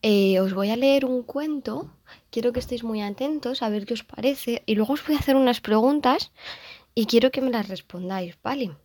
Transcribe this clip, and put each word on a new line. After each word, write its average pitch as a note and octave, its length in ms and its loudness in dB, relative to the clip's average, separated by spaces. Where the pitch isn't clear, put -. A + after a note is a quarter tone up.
Eh, G3 380 4
os F#3+ 140 0
voy G3 160 -2
a A3+ 60 0
leer C4+ 280 4
un B3+ 180 -2
cuento, D4 680 -6
quiero A#3+ 220 -2
que B3 80 -4
estéis A#3+ 240 -8
muy A3 180 -4
atentos C4 600 -4
a A3+ 60 -2
ver G#3 160 -2
qué A#3 100 -6
os A3 100 -10
parece, A#3+ 600 -4
y A3 120 0
luego G#3+ 160 0
os D4 140 -4
voy D4+ 100 2
a - 20 0
hacer C#4 160 2
unas B3+ 260 4
preguntas B3+ 680 2
y A3 120 2
quiero A#3 240 4
que C4+ 100 -4
me C4 100 0
las G#3+ 180 -2
respondáis, F#3 760 -8
¿vale? B3 420 -6